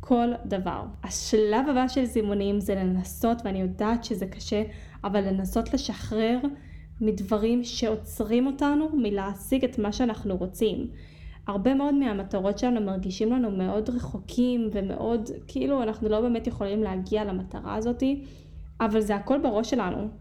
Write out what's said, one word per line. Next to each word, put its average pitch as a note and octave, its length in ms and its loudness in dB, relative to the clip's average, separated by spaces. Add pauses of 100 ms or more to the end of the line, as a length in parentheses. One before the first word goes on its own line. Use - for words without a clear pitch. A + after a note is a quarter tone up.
כל A#3+ 240 4 (160)
דבר. F#3 380 -2 (200)
השלב G#3+ 680 2
הבא B3+ 180 4
של B3+ 180 2
זימונים G3+ 540 2
זה G3 160 0
לנסות, F#3 720 0
ואני G3 160 0
יודעת G#3 420 0
שזה G3 240 -4
קשה, - 360 -2 (400)
אבל G3 240 2
לנסות F#3+ 460 0
לשחרר A3+ 640 0 (640)
מדברים G#3+ 640 2
שעוצרים A3+ 840 0
אותנו C#4+ 460 2
מלהשיג G#3 680 0
את B3 160 0
מה G#3 120 2
שאנחנו A3 460 0
רוצים. F#3+ 500 0 (600)
הרבה G3+ 260 2
מאוד C#4+ 200 2
מהמטרות G3+ 680 0
שלנו A#3+ 220 2
מרגישים F#3+ 500 0
לנו A#3+ 200 2
מאוד G3 380 0
רחוקים A#3+ 840 0
ומאוד, G#3+ 580 -2 (180)
כאילו, C4+ 360 0
אנחנו G#3+ 260 -2
לא G#3+ 120 4
באמת A#3+ 260 0
יכולים G#3 360 -2
להגיע F#3 400 0
למטרה G3 520 -4
הזאת, A#3+ 280 0 (800)
אבל A3 200 4
זה G#3 140 2
הכל C4 240 2
בראש A#3 300 2
שלנו. G#3 380 0 (140)